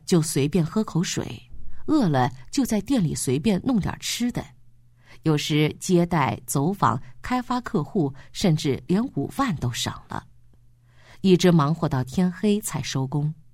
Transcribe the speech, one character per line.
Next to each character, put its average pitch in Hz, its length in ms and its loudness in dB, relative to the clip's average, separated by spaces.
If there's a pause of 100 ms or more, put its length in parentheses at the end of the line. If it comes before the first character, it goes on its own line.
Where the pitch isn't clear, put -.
就 175 160 4
随 151 260 0
便 165 160 2
喝 214 220 -2
口 170 180 -2
水， - 480 -8 (360)
饿 269 240 2
了 131 200 2 (200)
就 254 160 0
在 208 160 0
店 247 200 0
里 143 120 0
随 131 240 0
便 190 260 2
弄 247 160 2
点 143 180 -4
吃 - 320 -4
的。 - 140 -6 (760)
有 156 160 2
时 151 420 0
接 175 240 4
待、 143 420 0
走 143 240 0
访、 131 320 0 (200)
开 254 180 -2
发 247 220 -2
客 170 200 -2
户， 151 300 -2 (200)
甚 170 220 2
至 147 320 0
连 196 160 2 (120)
午 139 140 -2
饭 254 280 -2
都 120 160 -4
省 - 180 -4 (200)
了。 - 160 -10 (960)
一 190 120 6
直 180 160 6
忙 156 240 4
活 156 140 -2
到 131 160 -2
天 180 260 0
黑 208 300 0
才 131 220 -4
收 135 240 -4
工。 147 280 -2 (200)